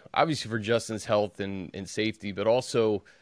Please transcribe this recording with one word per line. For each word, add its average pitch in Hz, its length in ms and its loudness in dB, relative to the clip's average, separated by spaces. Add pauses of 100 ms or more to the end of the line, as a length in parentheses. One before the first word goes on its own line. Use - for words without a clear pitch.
(120)
obviously 143 380 0
for 117 80 -2
Justin's 110 460 0
health 104 340 2
and, 98 340 -6
and 95 160 -8
safety, 107 440 -4
but 98 140 0
also 113 560 2 (180)